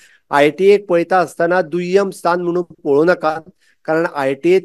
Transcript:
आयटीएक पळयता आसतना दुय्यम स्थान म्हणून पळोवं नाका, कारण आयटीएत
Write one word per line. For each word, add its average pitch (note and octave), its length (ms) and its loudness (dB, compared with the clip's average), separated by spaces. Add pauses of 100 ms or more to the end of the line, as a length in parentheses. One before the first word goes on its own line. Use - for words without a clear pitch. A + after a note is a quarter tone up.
(300)
आयटीएक F#3 580 2
पळयता E3+ 320 0
आसतना E3+ 420 -2
दुय्यम F3+ 480 -2
स्थान F3+ 320 -4
म्हणून F3 220 -4
पळोवं D3+ 420 -2
नाका, D#3+ 340 0 (460)
कारण D#3+ 200 -2 (100)
आयटीएत C#3+ 500 0